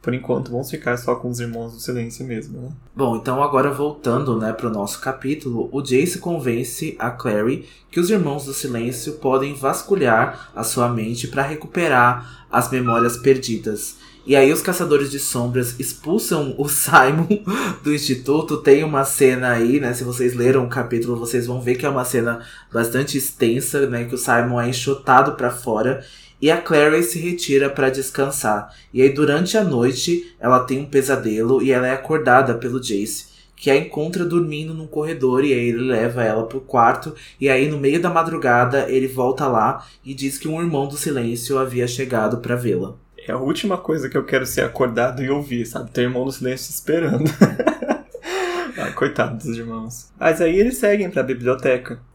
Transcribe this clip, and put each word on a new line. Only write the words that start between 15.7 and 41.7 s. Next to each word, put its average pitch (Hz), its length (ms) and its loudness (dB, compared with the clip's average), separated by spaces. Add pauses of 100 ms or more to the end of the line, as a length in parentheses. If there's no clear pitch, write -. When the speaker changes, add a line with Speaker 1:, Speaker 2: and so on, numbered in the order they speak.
Speaker 2:
expulsam 147 760 -2
o 143 140 -2
Simon 143 580 4 (300)
<laughs> - 260 -6
do 147 80 0
Instituto. 147 680 0
Tem 147 260 8
uma 143 220 0
cena 127 480 4
aí, 117 260 2
né? 123 160 0
Se 123 80 -6
vocês 123 320 0
leram 123 300 4
o 120 40 -8
capítulo, 120 480 -2
vocês 117 300 -2
vão 123 140 -4
ver 123 160 0
que - 80 -6
é 147 40 2
uma 131 160 -2
cena 117 400 -2 (260)
bastante 117 460 0
extensa, 135 680 0
né? 120 180 -4
Que 120 80 -8
o 123 60 -6
Simon 120 420 2
é 120 80 0
enxotado 139 640 2
pra 123 160 -2
fora. 120 560 -2 (360)
E 147 100 6
a 170 100 2
Clary 156 420 4
se 170 160 -4
retira 143 500 0
pra 139 200 2
descansar. 131 840 -2 (200)
E 123 80 2
aí, 135 80 8
durante 147 480 2
a 214 60 4
noite, 147 760 0
ela 123 200 4
tem 131 200 -2
um 147 60 -6
pesadelo 123 760 2
e 135 100 2
ela 127 160 2
é 127 60 0
acordada 131 600 4
pelo 127 240 -4
Jace, 107 480 -4 (280)
que - 160 0
a 135 40 8
encontra 165 500 -2
dormindo 160 480 -2
num 160 140 -10
corredor. 139 580 0
E 143 80 4
aí 120 160 2
ele 117 140 -2
leva 120 400 0
ela 110 220 2
pro 135 140 -8
quarto. 127 560 2 (240)
E 135 100 2
aí, 135 200 4
no 151 100 -4
meio 143 220 2
da 175 80 0
madrugada, 139 800 2
ele 131 180 2
volta 127 400 0
lá 120 380 0 (180)
e 131 100 -14
diz 135 240 -6
que - 100 -10
um 160 140 -4
Irmão 147 260 0
do 139 100 -10
Silêncio 123 600 -2
havia 123 300 0